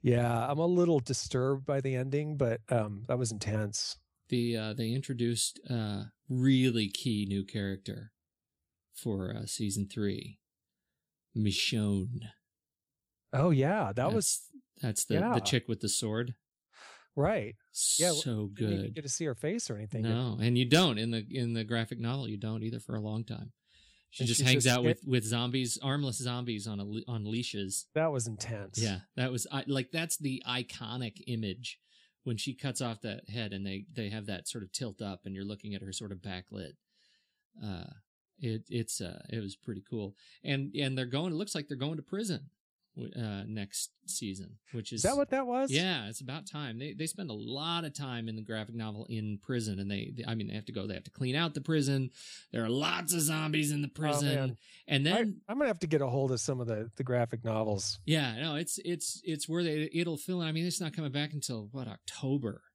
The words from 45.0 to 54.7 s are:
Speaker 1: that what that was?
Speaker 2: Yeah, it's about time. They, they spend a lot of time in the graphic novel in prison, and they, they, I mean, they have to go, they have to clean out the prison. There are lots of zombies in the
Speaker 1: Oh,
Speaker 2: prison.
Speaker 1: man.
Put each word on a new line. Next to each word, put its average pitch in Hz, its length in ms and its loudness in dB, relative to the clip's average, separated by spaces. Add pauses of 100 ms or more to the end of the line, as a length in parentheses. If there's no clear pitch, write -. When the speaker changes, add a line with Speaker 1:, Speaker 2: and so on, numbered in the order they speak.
Speaker 1:
that 277 140 4
what 285 140 0
that 269 140 0
was? 254 260 0
Speaker 2:
Yeah, 151 360 2
it's 113 140 -8
about 139 260 -10
time. 131 320 -6
They, 143 140 -8
they 156 120 -6
spend 165 240 -6
a 113 40 -4
lot 139 500 -4
of 147 100 -6
time 120 360 -6
in 110 80 -6
the 110 40 -8
graphic 107 340 -6
novel 110 340 -6
in 107 340 -2
prison, 110 340 0
and 98 140 -2
they, 101 240 -4
they, 117 100 -8
I 113 100 -2
mean, 107 120 -2
they 104 80 -6
have 107 100 -6
to - 60 -12
go, 104 160 -4
they 104 60 -4
have - 100 -8
to - 80 -16
clean 127 240 -2
out 160 180 0
the 151 80 -4
prison. 139 500 2 (420)
There 113 100 0
are 113 60 0
lots 170 440 0
of 170 60 2
zombies 156 540 2
in 147 80 0
the 143 80 -2
Speaker 1:
Oh, - 100 -14
Speaker 2:
prison. 147 360 4
Speaker 1:
man. 131 220 0 (300)